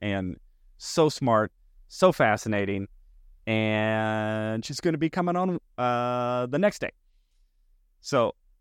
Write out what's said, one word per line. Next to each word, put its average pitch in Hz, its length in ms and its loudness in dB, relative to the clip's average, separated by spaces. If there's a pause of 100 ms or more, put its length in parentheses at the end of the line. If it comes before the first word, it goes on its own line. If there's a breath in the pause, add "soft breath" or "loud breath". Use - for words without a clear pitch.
and 98 340 -4 (400)
so - 320 2
smart, 113 440 2 (340)
so - 240 4
fascinating. 104 800 0 (580)
And 110 1160 0
she's - 160 -10
gonna 160 180 0
be 160 100 -2
coming 175 280 -2
on, 180 240 -2 (180)
uh, 123 680 0
the 135 120 -4
next - 220 0
day. - 100 -4 (1080)
So 120 340 0 (260)